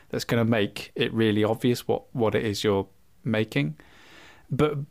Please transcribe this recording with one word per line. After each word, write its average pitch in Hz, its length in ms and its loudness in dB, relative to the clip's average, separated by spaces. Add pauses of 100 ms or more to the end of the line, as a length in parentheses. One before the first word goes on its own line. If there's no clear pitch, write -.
that's - 140 -6
gonna 117 220 0
make 110 480 -2
it 113 180 -2
really 110 320 2
obvious 117 440 0
what, - 160 -2 (100)
what 110 220 0
it 67 100 0
is 104 180 -4
you're 98 220 2 (380)
making. 139 520 -2 (760)
But, 147 260 0 (140)